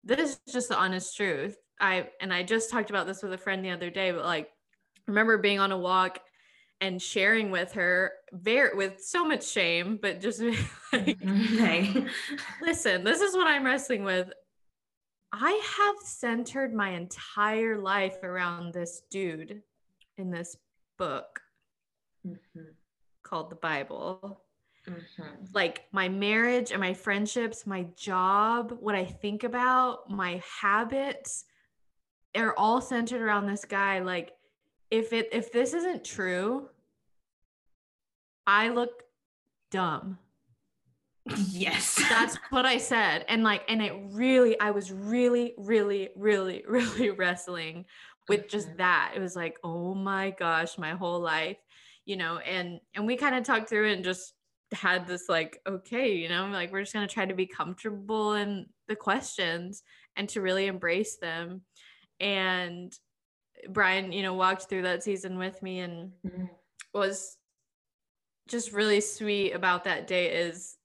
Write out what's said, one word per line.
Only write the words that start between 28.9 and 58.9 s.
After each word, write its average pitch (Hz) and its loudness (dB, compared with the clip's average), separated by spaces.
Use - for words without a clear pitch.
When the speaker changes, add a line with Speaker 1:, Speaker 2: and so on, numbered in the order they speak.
Speaker 1:
I 185 2
think 208 -4
about, 247 2
my 180 -2
habits, 233 0
are 220 2
all 226 4
centered 240 -2
around 208 2
this 202 -2
guy. 196 0
Like, 180 -4
if 220 2
it, 226 0
if 226 -2
this 247 2
isn't 339 -2
true, 202 -2
I 208 6
look 240 -2
dumb." 185 -2
Speaker 2:
Yes. 175 0
Speaker 1:
That's 226 4
what 254 4
I 247 4
said. 208 2
And, 226 2
like, 208 2
and 220 2
it 202 -2
really, 247 6
I 208 2
was 196 -2
really, 240 2
really, 202 2
really, 196 2
<laughs> - -12
really 233 2
wrestling 180 -2
with 208 2
just 202 -4
Speaker 2:
Mm-hmm. 165 -14
Speaker 1:
that. 180 4
It 190 -2
was 180 -4
like, 165 -6
"Oh 175 -4
my 196 -2
gosh, 170 -2
my 160 -4
whole 175 -2
life," 160 -2
you 196 -6
know, 170 -2
and, 175 -6
and 208 -2
we 247 2
kinda 254 2
talked 220 2
through 214 4
it 208 4
and 180 -4
just 185 -4
had 185 2
this, 180 -6
like, 165 0
"Okay," 208 -2
you 165 -2
know, 180 0
like, 185 -4
we're 196 -2
just 202 -8
gonna 208 -2
try 196 -2
to 190 -6
be 185 0
comfortable 208 -4
in 202 -4
the 214 -4